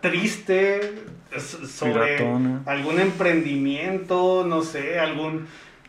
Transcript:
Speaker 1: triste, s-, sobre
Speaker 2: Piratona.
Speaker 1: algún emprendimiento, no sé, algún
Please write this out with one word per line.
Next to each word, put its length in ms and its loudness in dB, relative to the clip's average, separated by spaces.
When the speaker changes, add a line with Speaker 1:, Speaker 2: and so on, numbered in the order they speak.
Speaker 1:
triste, 960 2
s-, 320 -10
sobre 500 0
Speaker 2:
Piratona. 480 0
Speaker 1:
algún 340 0
emprendimiento, 1500 2
no 160 0
sé, 360 -4
algún 460 -2